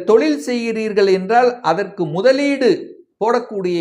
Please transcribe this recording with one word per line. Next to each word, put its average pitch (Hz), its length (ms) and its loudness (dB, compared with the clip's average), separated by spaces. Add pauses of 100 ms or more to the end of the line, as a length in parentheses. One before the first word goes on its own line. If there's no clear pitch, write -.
தொழில் 277 460 2
செய்கிறீர்கள் 220 680 0
என்றால், 233 320 2 (120)
அதற்கு 180 400 -2 (140)
முதலீடு 262 540 2 (500)
போடக்கூடிய 208 600 -2